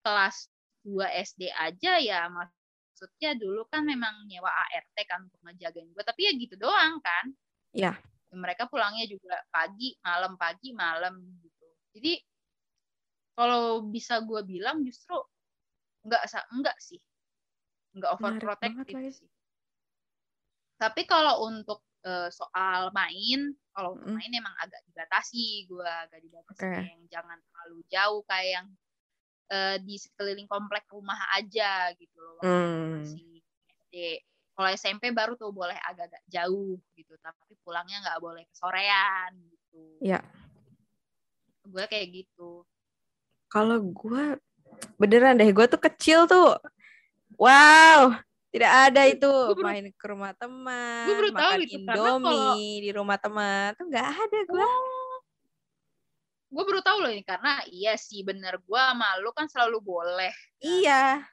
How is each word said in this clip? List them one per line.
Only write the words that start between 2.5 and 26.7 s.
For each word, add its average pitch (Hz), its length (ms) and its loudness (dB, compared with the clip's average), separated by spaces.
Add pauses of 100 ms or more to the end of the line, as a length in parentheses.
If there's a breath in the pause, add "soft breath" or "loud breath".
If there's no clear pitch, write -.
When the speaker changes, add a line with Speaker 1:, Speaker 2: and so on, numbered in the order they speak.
Speaker 1:
dulu 214 320 -8
kan 302 160 -4
memang 233 400 -6
nyewa 185 240 -10
A 170 240 -2
R 165 140 -10 (100)
T 208 80 -8
kan 180 240 -12
untuk - 160 -20
ngejagain 170 480 -16
gue, 196 120 -12
tapi 233 200 -8
ya 403 80 0
gitu 240 240 -8
doang 320 480 0
kan. 185 240 -4 (480)
Speaker 2:
Iya. 190 160 -2 (400)
Speaker 1:
Mereka 180 400 -10
pulangnya 226 320 -4
juga 190 320 -12 (160)
pagi, 196 480 -6
malam, 185 400 -6
pagi, 180 320 -8
malam 185 480 -6 (240)
gitu. - 220 -20 (260)
Jadi 254 200 -6 (1200)
kalau 233 480 0
bisa 220 400 -8
gue 220 240 -8
bilang 220 320 -8
justru 254 320 -10 (960)
nggak 233 160 -2
sa-, - 240 -12
nggak 262 320 -6
sih, - 160 -20 (960)
nggak 196 240 -6
Speaker 2:
Menarik - 0 -
banget 208 320 -8
Speaker 1:
overprotective 233 480 -10
Speaker 2:
lagi. 262 160 -12
Speaker 1:
sih. - 160 -20 (1500)
Tapi 220 240 -4
kalau 302 400 0
untuk, 214 400 -14 (200)
eh, 180 280 -8
soal 185 600 -6
main, 208 600 -6 (200)
kalau 185 200 -10
untuk - 160 -16
Speaker 2:
Mm. 214 80 -8
Speaker 1:
main 226 160 -14
emang 220 240 -12
agak - 320 -14
dibatasi 208 800 -8
gue, 180 160 -14
agak 165 360 -12
dibatasi 165 360 -20
Speaker 2:
Oke. - 80 -12
Speaker 1:
kayak 185 320 -8